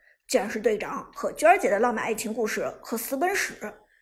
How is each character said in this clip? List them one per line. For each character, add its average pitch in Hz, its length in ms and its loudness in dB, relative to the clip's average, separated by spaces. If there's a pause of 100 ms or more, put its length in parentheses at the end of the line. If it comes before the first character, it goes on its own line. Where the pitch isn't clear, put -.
(280)
既 262 100 0
然 202 120 0
是 220 120 -4
队 214 160 2
长 - 340 -8
和 - 220 -6
娟 302 160 4
儿 392 100 8
姐 254 100 0
的 202 100 4
浪 240 140 4
漫 - 120 -4
爱 226 100 -2
情 220 180 -6
故 226 140 0
事 170 220 -4 (120)
和 - 160 -6
私 277 200 -4
奔 359 180 2
史， - 240 -4 (420)